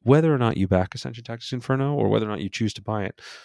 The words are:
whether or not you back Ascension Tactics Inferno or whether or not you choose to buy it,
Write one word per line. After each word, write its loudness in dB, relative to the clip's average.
whether 6
or 2
not 2
you 0
back 2
Ascension -12
Tactics -12
Inferno -2
or 2
whether 2
or -4
not -4
you -6
choose -2
to -16
buy -4
it, -10